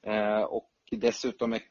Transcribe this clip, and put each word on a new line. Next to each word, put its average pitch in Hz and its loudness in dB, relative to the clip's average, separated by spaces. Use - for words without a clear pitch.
Eh, 107 2
och - -4
dessutom 117 0
är 110 -4